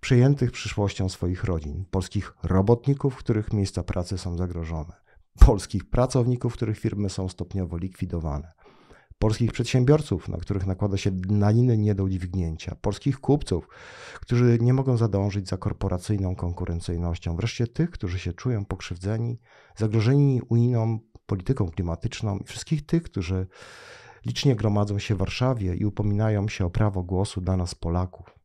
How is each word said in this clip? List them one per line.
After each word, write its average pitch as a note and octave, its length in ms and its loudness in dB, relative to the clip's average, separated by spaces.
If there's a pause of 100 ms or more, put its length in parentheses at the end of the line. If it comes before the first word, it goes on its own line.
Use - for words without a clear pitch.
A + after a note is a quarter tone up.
przejętych C3 520 4
przyszłością G2 560 -2
swoich F2+ 360 -4
rodzin, E2 460 -4
polskich F#2+ 420 -4 (100)
robotników, A#2+ 760 2
których G#2+ 360 -2
miejsca G2 300 -2
pracy F2+ 360 -4
są F2 180 -6
zagrożone, E2+ 560 -6 (460)
polskich - 520 6
pracowników, B2 640 0
których G#2+ 240 -4
firmy G2+ 320 -2
są F#2 180 -4
stopniowo F2+ 480 -6
likwidowane, E2 760 -6 (680)
polskich A2 340 2
przedsiębiorców, B2+ 760 2
na F#2+ 100 -6
których F#2 280 -4
nakłada F#2+ 300 0
się G2 140 0
daniny G#2 680 4
nie G#2 160 2
do G2 100 0
udźwignięcia, F2+ 760 -4
polskich C3+ 400 -2
kupców, C3 480 0 (520)
którzy A#2+ 400 4
nie B2 140 4
mogą C3 220 2
zadążyć G2+ 520 0
za F#2+ 80 -4
korporacyjną F#2+ 800 -2
konkurencyjnością, E2+ 1000 -4
wreszcie A#2 300 -2
tych, E3+ 240 -2
którzy F#2 280 -6
się F2+ 140 -6
czują A2+ 320 -4
pokrzywdzeni, G#2+ 760 -6 (380)
zagrożeni A#2+ 720 4
unijną A#2 500 2 (280)
polityką F#2+ 440 -2
klimatyczną G2 680 -4
i - 60 -8
wszystkich - 420 -6
tych, E3 160 2
którzy F#2 440 -4 (800)
licznie B2 300 2
gromadzą G#2 420 0
się G2+ 160 -2
w F#2 40 -4
Warszawie G2 560 0
i - 100 -2
upominają G#2 640 0
się G2 180 -2
o E2+ 40 -2
prawo G2+ 320 0
głosu F#2 380 -2
dla F#2 160 0
nas, F2 180 -2
Polaków. - 680 -4